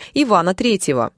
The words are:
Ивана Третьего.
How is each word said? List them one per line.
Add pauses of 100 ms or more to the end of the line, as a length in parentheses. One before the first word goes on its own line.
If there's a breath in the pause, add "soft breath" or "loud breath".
(120 loud breath)
Ивана
Третьего.